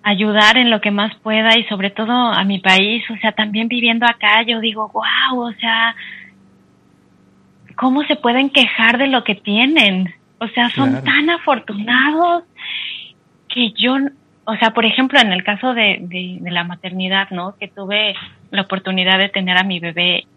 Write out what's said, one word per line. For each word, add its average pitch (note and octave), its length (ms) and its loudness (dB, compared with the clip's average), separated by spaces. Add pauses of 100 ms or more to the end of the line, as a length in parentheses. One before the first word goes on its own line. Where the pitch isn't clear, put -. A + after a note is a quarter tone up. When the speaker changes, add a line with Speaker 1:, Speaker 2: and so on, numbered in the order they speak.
Speaker 1:
ayudar G#3+ 540 4
en B3 140 4
lo G#3+ 100 0
que G#3 100 0
más G#3 260 -2
pueda A3 400 2
y A3+ 80 0
sobre G3 260 -4
todo A3 200 -4
a A#3 320 2
mi G3 160 0
país, G3 520 2
o G#3+ 60 -10
sea, G#3+ 160 0
también G#3+ 340 -2
viviendo A#3 380 0
acá, A3 380 2
yo A3+ 160 -2
digo, G#3+ 300 -4
"Guau, A#3+ 500 -2 (100)
o G#3+ 40 -10
sea, A3+ 420 -2 (1800)
¿cómo C4 300 0
se D4 100 0
pueden B3+ 340 0
quejar A#3+ 480 2
de C4+ 100 2
lo C4 160 0
que G#3 120 -2
tienen?". G#3 760 0 (260)
O F#3 80 -4
sea, A#3+ 240 0
son C4+ 180 0
Speaker 2:
Claro. C4+ 160 -2
Speaker 1:
tan D4 240 2
afortunados D4+ 1120 0 (1040)
que A#3 260 0
yo, B3+ 220 0 (500)
o A3 100 -2
sea, A3+ 160 2
por A3+ 140 2
ejemplo, C4 340 2
en G#3+ 120 4
el F#3 120 -2
caso A3+ 320 -2
de, G#3 260 2
de, F3+ 400 -10
de F3 100 -8
la F3 120 -2
maternidad, F#3 680 -4
¿no? F#3 300 -8
Que G3+ 80 -10
tuve G3+ 480 -4 (340)
la G3 140 -2
oportunidad F#3+ 560 0
de G3 100 0
tener F#3 280 -2
a F#3 60 2
mi F#3 160 -4
bebé F3 460 -2 (120)